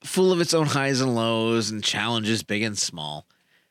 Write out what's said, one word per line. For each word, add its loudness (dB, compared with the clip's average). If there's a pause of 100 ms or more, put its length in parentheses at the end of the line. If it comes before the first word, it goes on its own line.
full 2
of 2
its 0
own 4
highs 0
and 0
lows 0
and -6
challenges, 0
big -2
and -4
small, -6 (460)